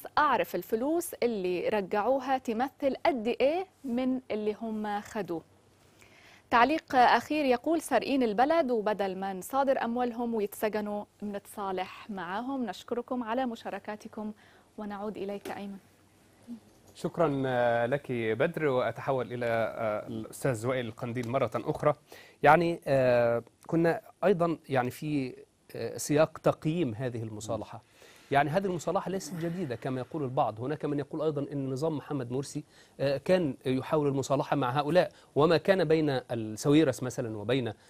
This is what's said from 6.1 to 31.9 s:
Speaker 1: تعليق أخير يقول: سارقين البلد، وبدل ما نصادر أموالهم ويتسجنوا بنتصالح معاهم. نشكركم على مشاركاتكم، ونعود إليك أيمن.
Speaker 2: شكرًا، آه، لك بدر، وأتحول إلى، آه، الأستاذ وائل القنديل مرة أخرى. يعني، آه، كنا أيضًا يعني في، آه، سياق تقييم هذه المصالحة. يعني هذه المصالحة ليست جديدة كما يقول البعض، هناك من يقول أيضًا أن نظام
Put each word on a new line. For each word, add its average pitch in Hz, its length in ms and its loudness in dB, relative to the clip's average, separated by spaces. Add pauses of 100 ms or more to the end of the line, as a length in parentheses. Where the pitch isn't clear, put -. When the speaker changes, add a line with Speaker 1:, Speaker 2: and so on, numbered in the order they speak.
Speaker 1:
تعليق 262 440 4
أخير 277 500 6
يقول: 277 380 2
سارقين 262 400 2
البلد، 254 480 4
وبدل 202 480 0
ما 196 140 -4
نصادر 262 520 0
أموالهم 240 500 -2
ويتسجنوا 208 720 -2 (180)
بنتصالح 196 880 -8
معاهم. 220 560 -6
نشكركم 240 560 -6
على 240 240 -2
مشاركاتكم، 214 840 -10 (460)
ونعود 208 380 -8
إليك 202 340 -8
أيمن. 196 260 -10 (1160)
Speaker 2:
شكرًا، 147 520 0
آه، 120 400 2
لك 135 260 -2
بدر، 123 540 0
وأتحول 123 680 0
إلى، 120 140 -4
آه، 113 600 -2
الأستاذ 113 600 -4
وائل 127 200 -2
القنديل 117 420 -6
مرة 127 260 0
أخرى. 147 400 0 (480)
يعني، 165 440 6
آه، 123 560 4 (240)
كنا 165 340 2 (240)
أيضًا 170 340 2 (100)
يعني 127 220 0
في، 143 440 -4 (420)
آه، 113 200 -6
سياق 147 420 2
تقييم 156 560 0
هذه 120 280 -6
المصالحة. 107 600 -8 (480)
يعني 143 200 4
هذه 196 140 2
المصالحة 180 460 -2
ليست 185 240 -6
جديدة 170 420 -4
كما 131 240 -4
يقول 147 240 -6
البعض، 123 360 0
هناك 139 240 -4
من 147 140 -2
يقول 147 240 -6
أيضًا 147 300 -2
أن 135 180 -4
نظام 147 260 -2